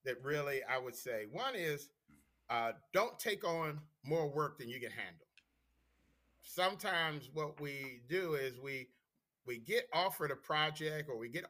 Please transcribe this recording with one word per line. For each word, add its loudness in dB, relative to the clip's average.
that 0
really 2
I 2
would -2
say. -2
One -2
is, 0
uh, 4
don't 4
take -2
on 0
more 2
work 0
than -8
you -6
can -4
handle. -8
Sometimes 0
what -4
we -6
do 2
is 0
we, -6
we -4
get 0
offered 2
a 0
project 0
or -2
we -4
get -4